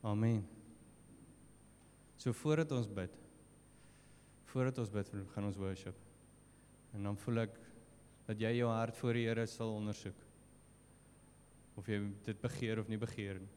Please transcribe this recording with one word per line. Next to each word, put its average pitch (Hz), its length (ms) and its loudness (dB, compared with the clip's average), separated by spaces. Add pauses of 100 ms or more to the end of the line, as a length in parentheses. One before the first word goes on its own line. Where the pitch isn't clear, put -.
Amen. 107 460 4 (1700)
So 123 160 0
voordat 151 380 4
ons 120 160 2
bid, 98 240 -4 (1300)
voordat 131 340 2
ons 113 120 0
bid, 101 200 -2 (240)
gaan 101 120 0
ons 98 120 0
worship. 95 380 -4 (1000)
En 101 80 -4
dan 101 140 0
voel 117 260 2
ek 107 140 -4 (680)
dat 107 140 -2
jy 113 180 4
jou 120 140 4
hart 113 260 2
voor 120 160 2
die 117 140 4
Here 113 180 2
sal 110 300 -2
ondersoek. 104 460 -4 (1500)
Of 101 160 -8
jy 104 80 4 (240)
dit 107 180 -4
begeer 113 380 0
of 101 100 -2
nie 110 120 0
begeer 98 420 -4
nie. 101 140 -12